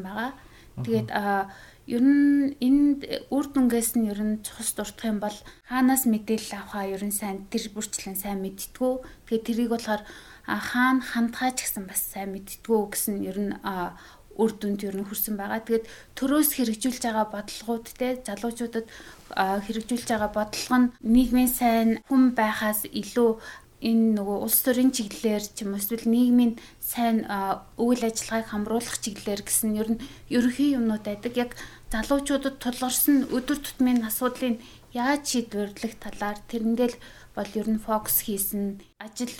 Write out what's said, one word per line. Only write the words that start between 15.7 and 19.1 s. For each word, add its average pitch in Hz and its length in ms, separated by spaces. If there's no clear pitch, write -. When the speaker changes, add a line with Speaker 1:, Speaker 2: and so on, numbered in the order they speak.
Speaker 1:
төрөөс 294 400
хэрэгжүүлж 240 480
байгаа 220 240
бодлогууд, 214 580
те, 247 80
залуучуудад, 226 640